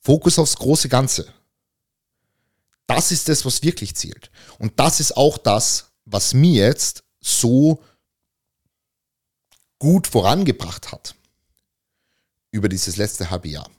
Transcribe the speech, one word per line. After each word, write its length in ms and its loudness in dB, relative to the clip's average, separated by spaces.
Fokus 360 2
aufs 180 0
große 320 0
Ganze. 440 -2
Das 260 0
ist 160 -4
das, 160 0
was 180 -4
wirklich 320 -4
zählt. 360 -12
Und 220 -6
das 180 2
ist 180 -4
auch 220 2
das, 540 -2
was 300 -4
mir 320 6
jetzt 380 -2
so 600 2
gut 280 2
vorangebracht 840 -2
hat 240 -18
über 200 -2
dieses 260 -6
letzte 340 -6
halbe 180 -6
Jahr. 300 -14